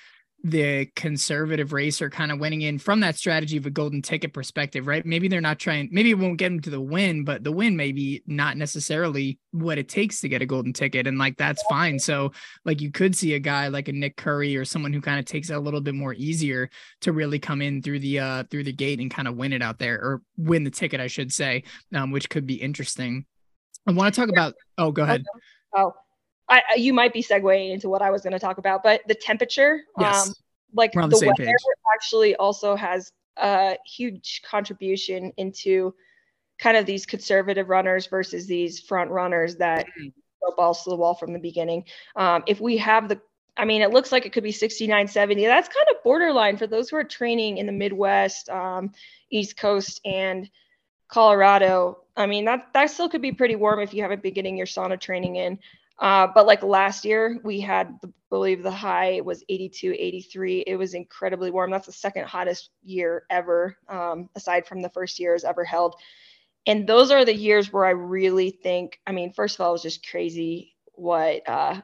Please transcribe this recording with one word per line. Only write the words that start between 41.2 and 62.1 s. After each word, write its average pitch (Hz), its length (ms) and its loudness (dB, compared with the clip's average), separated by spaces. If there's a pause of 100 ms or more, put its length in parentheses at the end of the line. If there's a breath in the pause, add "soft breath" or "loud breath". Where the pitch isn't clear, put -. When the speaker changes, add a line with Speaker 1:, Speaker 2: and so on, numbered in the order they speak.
Speaker 2:
the 170 60 -8
beginning. 170 460 -4 (320 loud breath)
Um, 175 300 2
if 202 140 0
we 226 160 0
have 214 320 4
the, 202 100 -2 (380)
I - 80 0
mean, 220 160 2
it 208 100 4
looks 262 220 6
like 254 140 2
it 196 80 -12
could 220 100 0
be 214 80 -4
sixty-nine, 214 560 0
seventy. 202 380 2
That's 294 220 6
kind 605 220 4
of - 140 2
borderline 254 540 4
for 220 80 -4
those 220 240 -2
who 311 60 -4
are 302 80 -2
training 233 520 -2
in 202 100 -6
the 202 60 -6
Midwest, 196 800 0
um, 185 420 -6 (380 loud breath)
East 208 260 -4
Coast, 202 480 -2
and 190 460 -4 (580)
Colorado. 196 920 6 (180)
I 208 100 2
mean, 208 180 0
that, 247 300 -2
that 285 160 6
still 349 180 -2
could 311 140 -4
be 262 100 -4
pretty 233 240 2
warm 208 240 2
if 202 140 -6
you 208 80 -4
haven't 196 200 -4
been 190 120 -4
getting 190 220 -4
your 185 100 -6
sauna 185 340 -6
training 180 360 -6
in. 180 220 -6 (400 soft breath)
Uh, 196 360 6
but, 214 120 10
like, 208 160 6
last 196 440 2
year, 226 360 0
we 208 160 -6
had, 190 440 -4
the, 185 100 -18 (160)
believe 190 340 -2
the 185 80 -4
high 185 520 -2
was 175 260 -8
eighty-two, 185 500 -6
eighty-three. 185 680 -6
It 190 100 -4
was 185 180 -6
incredibly 185 560 -6
warm. 185 200 -2
That's 190 160 -6
the 180 60 -20
second 196 340 -8